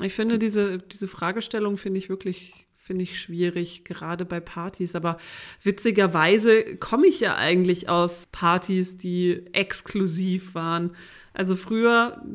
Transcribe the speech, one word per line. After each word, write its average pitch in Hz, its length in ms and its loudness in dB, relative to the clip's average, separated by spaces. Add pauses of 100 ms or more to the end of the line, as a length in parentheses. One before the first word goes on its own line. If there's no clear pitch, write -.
Ich 190 120 -4
finde, 226 260 0
diese, 202 380 0
diese 190 320 -10
Fragestellung 208 680 -4
finde 190 220 -6
ich 190 100 -8
wirklich, - 600 -10 (100)
finde 185 260 -6
ich - 160 -10
schwierig, 175 640 -4
gerade 175 400 -8
bei 175 160 -6
Partys. 175 560 -8
Aber 165 220 -4 (460)
witzigerweise 196 1120 4
komme 285 300 4
ich - 140 4
ja 196 140 2
eigentlich 175 540 2
aus 175 420 0
Partys, 185 640 0
die 180 440 0 (120)
exklusiv 185 1000 -2
waren. 170 380 -2 (420)
Also 190 220 0
früher 233 680 2 (120)